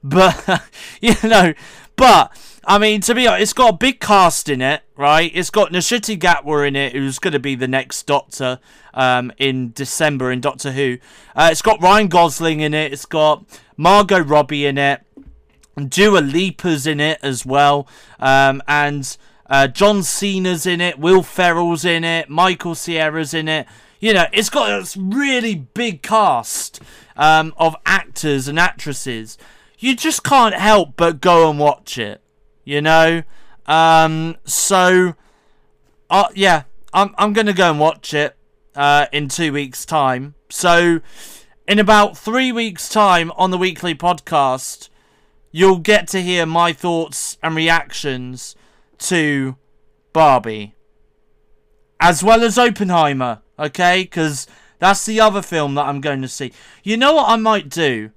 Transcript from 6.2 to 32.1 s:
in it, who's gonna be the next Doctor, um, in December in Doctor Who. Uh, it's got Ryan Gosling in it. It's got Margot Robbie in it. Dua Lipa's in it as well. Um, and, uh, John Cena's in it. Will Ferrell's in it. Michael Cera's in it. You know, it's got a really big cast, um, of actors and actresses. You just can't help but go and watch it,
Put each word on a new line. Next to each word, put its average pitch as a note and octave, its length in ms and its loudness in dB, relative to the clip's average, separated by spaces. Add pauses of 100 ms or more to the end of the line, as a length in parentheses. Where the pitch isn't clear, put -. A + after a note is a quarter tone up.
in C#3 80 -4
it, C#3 180 -4
who's C#3 240 -6
gonna D3+ 220 -4
be C3+ 160 -6
the B2+ 120 -6
next C3 360 -6
Doctor, C3 560 -4 (340)
um, B2 440 -2
in C3 360 -4
December C3+ 580 -4
in B2+ 80 -4
Doctor C3+ 320 -6
Who. B2+ 280 -4 (360)
Uh, E3 160 4
it's D#3+ 120 -6
got G#3+ 180 2
Ryan G3 280 4
Gosling E3 500 2
in D3+ 160 -2
it. D3+ 180 -4
It's - 140 -16
got D3+ 360 0 (320)
Margot F#3+ 440 4
Robbie D3 480 0
in C#3 100 -2
it. C#3 240 0 (760)
Dua F#3 440 2
Lipa's D#3+ 680 -4
in D#3 140 -4
it D3+ 240 -2
as C3 220 -8
well. C#3+ 420 2 (320)
Um, C3+ 480 2
and, D3 500 -2 (320)
uh, C#3 180 4
John G3+ 360 2
Cena's F#3 640 -4
in F3 120 -2
it. E3+ 200 -4
Will F3 240 4
Ferrell's E3+ 600 -2
in E3+ 200 -2
it. E3 260 -4
Michael E3+ 460 -2
Cera's D#3 580 -4
in D#3+ 140 -4
it. D#3 200 -4 (320)
You G#3+ 140 0
know, F3+ 180 2
it's G3 200 -2
got A3+ 180 -2
a G3 300 -8
really A#3 560 -4
big F3 480 -8
cast, F#3 760 -2 (380)
um, D#3 400 2
of E3 180 0 (100)
actors D3+ 600 -2
and D3 120 -4
actresses. C3+ 800 -6 (420)
You B3+ 160 -2
just - 280 -4
can't A#3 320 2
help G3 420 2
but E3+ 240 0
go E3 300 6
and D3 80 -6
watch D3 400 -2
it, G#2 200 -10 (440)